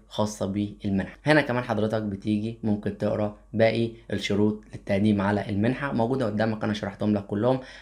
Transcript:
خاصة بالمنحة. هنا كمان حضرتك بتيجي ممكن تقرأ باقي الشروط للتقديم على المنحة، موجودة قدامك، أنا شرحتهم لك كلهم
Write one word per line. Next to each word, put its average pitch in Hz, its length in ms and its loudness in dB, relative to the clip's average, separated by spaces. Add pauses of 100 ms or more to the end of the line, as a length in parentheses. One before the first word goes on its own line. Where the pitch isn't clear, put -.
خاصة 104 380 -2
بالمنحة. 98 800 -2
هنا 151 160 6
كمان 123 220 -2
حضرتك 110 380 0
بتيجي 107 600 -2
ممكن 104 340 -2
تقرأ 104 400 -2 (160)
باقي 113 380 2 (220)
الشروط 104 500 0 (100)
للتقديم 104 480 2
على 98 280 0
المنحة، 127 440 0
موجودة 123 320 0
قدامك، 107 380 0
أنا 107 100 0
شرحتهم 104 400 -2
لك 101 120 0
كلهم 120 340 2 (220)